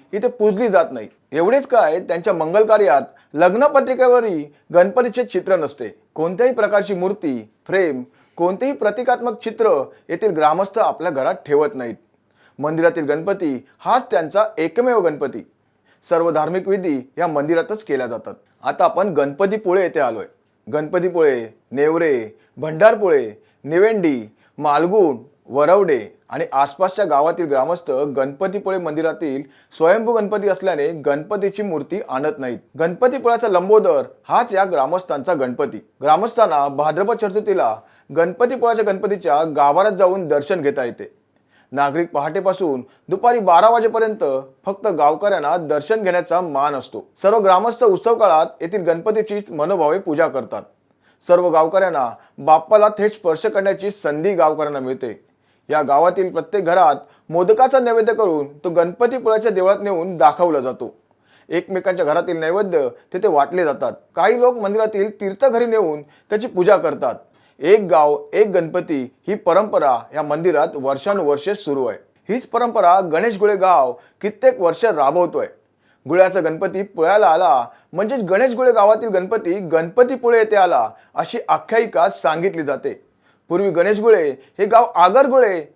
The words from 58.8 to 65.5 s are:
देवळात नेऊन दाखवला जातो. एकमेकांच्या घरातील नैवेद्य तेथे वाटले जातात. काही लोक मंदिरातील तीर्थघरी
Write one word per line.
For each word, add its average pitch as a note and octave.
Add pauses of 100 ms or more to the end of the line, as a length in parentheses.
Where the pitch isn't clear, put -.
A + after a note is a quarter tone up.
देवळात F#3
नेऊन F#3
दाखवला D3+
जातो. B2 (540)
एकमेकांच्या F3+
घरातील E3
नैवेद्य F3 (260)
तेथे F#3
वाटले D#3
जातात. C3 (240)
काही G#3
लोक B3
मंदिरातील G#3
तीर्थघरी A#3